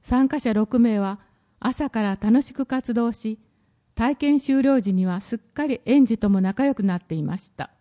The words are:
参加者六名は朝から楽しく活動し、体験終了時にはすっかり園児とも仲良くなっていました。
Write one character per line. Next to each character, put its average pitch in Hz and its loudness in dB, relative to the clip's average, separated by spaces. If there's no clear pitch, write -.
参 262 0
加 294 -4
者 226 -2
六 214 0
名 226 2
は 196 -6
朝 262 -4
か 220 -4
ら 196 -2
楽 233 4
し - -10
く 269 -6
活 254 -4
動 233 0
し、 220 -8
体 247 0
験 285 2
終 269 0
了 269 4
時 190 -2
に 185 2
は 185 -2
す - -8
っ - -10
か - -8
り 269 -4
園 262 6
児 226 0
と 208 0
も 196 4
仲 196 0
良 277 2
く 214 -6
な 185 0
っ 175 -8
て 160 -8
い 156 -4
ま 147 -4
し - -14
た。 - -12